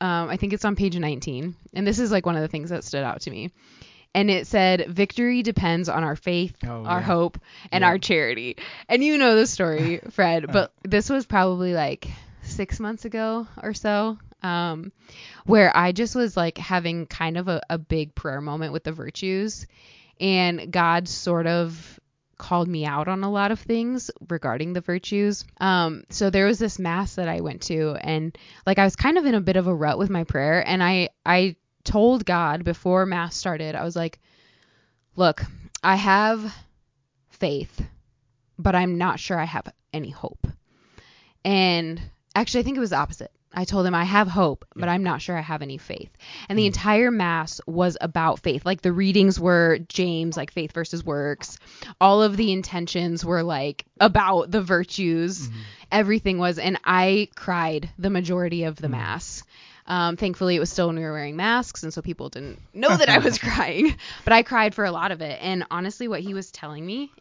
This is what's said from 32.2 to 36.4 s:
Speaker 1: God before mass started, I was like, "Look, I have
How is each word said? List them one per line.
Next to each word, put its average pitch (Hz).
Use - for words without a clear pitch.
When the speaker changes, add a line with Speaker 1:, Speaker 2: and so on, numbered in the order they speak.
Speaker 1:
God 170
before 180
mass 170
started, 156
I -
was 170
like, 165
"Look, 175
I 190
have 214